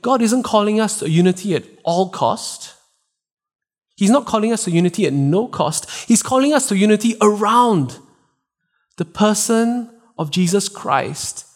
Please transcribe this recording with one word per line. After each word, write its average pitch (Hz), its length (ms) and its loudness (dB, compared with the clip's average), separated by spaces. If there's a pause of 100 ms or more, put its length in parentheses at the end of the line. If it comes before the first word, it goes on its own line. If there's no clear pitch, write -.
God 254 180 0
isn't 240 220 2
calling 214 380 0
us 214 180 -2
to - 100 -6
unity 180 460 2
at 139 100 -2 (180)
all 180 280 0
cost. - 640 -4 (1200)
He's 202 140 2
not 262 160 2
calling 220 260 0
us 220 120 -4
to 180 60 -4
unity 170 360 0
at 135 80 -2
no 147 340 0
cost. - 420 -4 (160)
He's 226 160 2
calling 269 300 0
us 294 160 0
to 202 80 -2
unity 214 460 2
around 208 760 2 (1000)
the 170 80 -6
person 226 840 0 (280)
of 160 120 -6
Jesus 185 380 0
Christ - 880 -6